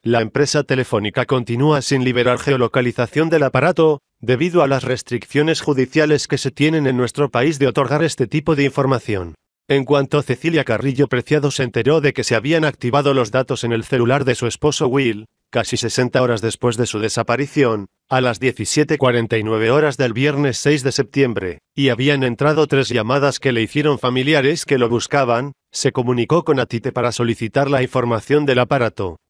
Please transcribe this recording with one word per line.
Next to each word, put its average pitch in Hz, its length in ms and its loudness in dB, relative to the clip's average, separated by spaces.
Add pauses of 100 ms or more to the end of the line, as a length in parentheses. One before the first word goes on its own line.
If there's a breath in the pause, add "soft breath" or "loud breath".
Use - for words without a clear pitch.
la 170 180 2
empresa 143 420 0
telefónica 120 640 -2
continúa 131 560 0
sin 131 200 0
liberar 123 360 2
geolocalización 127 920 0
del 156 140 4
aparato, 151 580 2 (180)
debido 156 440 2
a 139 40 4
las 135 160 0
restricciones 131 800 -2
judiciales 151 680 2
que 139 120 -2
se 139 100 -4
tienen 151 380 0
en 127 100 0
nuestro 127 320 -2
país 139 300 0
de 139 80 4
otorgar 139 360 0
este 143 220 -2
tipo 151 300 -2
de 139 80 2
información. 117 720 -2 (320)
En 139 180 2
cuanto 143 380 2
Cecilia 151 400 -2
Carrillo 120 440 0
Preciado 139 440 0
se - 100 -4
enteró 127 400 0
de 139 120 2
que 123 100 -4
se - 100 -2
habían 151 320 2
activado 139 480 0
los 123 160 2
datos 127 340 -2
en 117 100 -2
el 113 100 -2
celular 127 420 0
de 127 80 2
su 120 140 -2
esposo 147 400 -2
Will, 117 400 -2 (240)
casi 117 260 -2
sesenta 123 460 0
horas 120 180 0
después 113 360 -2
de 117 100 0
su - 100 -6
desaparición, 117 880 -2 (240)
a 131 120 0
las 120 180 -2
diecisiete 143 580 -2
cuarenta 120 400 0
y 110 60 -2
nueve 110 260 0
horas 143 280 2
del 123 160 0
viernes 139 440 0
seis 143 240 0
de 123 120 -2
septiembre, 110 640 -2 (160)
y 139 140 2
habían 131 340 2
entrado 147 420 2
tres 135 240 0
llamadas 127 500 0
que 135 120 0
le 117 100 0
hicieron 143 380 0
familiares 135 640 0
que 139 140 2
lo 117 100 2
buscaban, 123 640 0 (180)
se - 200 -2
comunicó 127 520 0
con 143 160 2
atite 120 320 -4
para 120 200 -2
solicitar 117 580 -2
la 139 140 0
información 123 640 0
del 131 100 2
aparato. 117 600 -2 (120)